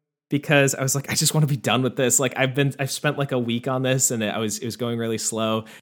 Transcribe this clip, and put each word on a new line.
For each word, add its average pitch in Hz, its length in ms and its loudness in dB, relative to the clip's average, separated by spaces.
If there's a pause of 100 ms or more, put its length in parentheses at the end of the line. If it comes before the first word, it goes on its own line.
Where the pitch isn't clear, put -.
(280)
because 143 460 4
I - 80 -4
was - 120 0
like, 139 160 -4
"I - 40 -2
just 151 200 0
wanna 156 120 4
be 139 100 0
done 117 260 0
with 127 140 -2
this." 123 220 2
Like, 127 200 2
I've 131 160 0
been, 139 240 2
I've 135 120 -4
spent, 143 280 -2
like, 139 140 -2
a 127 60 0
week 120 300 -2
on 131 140 -2
this, 131 280 2
and 113 140 0
I 104 140 -2
was, 110 200 -4
it - 60 -8
was 110 120 -6
going 117 220 -4
really 113 200 -2
slow, 110 480 -2 (160)